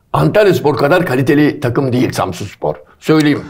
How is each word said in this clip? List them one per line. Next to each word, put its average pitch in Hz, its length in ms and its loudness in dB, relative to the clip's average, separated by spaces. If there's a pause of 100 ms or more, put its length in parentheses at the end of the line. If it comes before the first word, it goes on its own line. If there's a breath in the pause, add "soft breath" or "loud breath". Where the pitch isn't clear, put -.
(120)
Antalyaspor 151 640 2
kadar 175 300 2
kaliteli 143 540 0
takım 123 320 -2
değil 123 200 0
Samsunspor. - 640 -6 (260 soft breath)
Söyleyeyim. 147 500 2